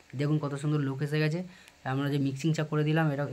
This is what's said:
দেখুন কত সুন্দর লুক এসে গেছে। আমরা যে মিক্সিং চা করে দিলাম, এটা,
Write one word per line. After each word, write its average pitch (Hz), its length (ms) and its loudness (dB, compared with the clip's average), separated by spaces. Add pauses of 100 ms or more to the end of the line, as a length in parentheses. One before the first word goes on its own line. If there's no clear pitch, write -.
(180)
দেখুন 147 220 2
কত 143 160 -2
সুন্দর 147 240 0
লুক 135 220 -2
এসে 147 180 0
গেছে। 156 240 0 (400)
আমরা 135 260 -2
যে 143 80 0
মিক্সিং 139 360 0
চা 156 100 0
করে 151 200 0
দিলাম, 156 280 2
এটা, 143 220 -2